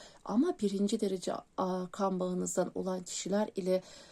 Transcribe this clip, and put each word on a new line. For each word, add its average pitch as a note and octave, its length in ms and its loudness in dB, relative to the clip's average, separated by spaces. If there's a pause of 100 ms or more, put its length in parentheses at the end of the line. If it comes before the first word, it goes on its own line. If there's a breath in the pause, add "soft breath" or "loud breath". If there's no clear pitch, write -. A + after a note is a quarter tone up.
(240 loud breath)
ama C#4 380 4
birinci G3+ 380 2
derece, F#3+ 320 0 (240)
a, F#3 340 0
kan F#3+ 300 0
bağınızdan F3+ 540 0
olan F#3 280 -2
kişiler G3+ 540 -2
ile F#3 260 2 (300 loud breath)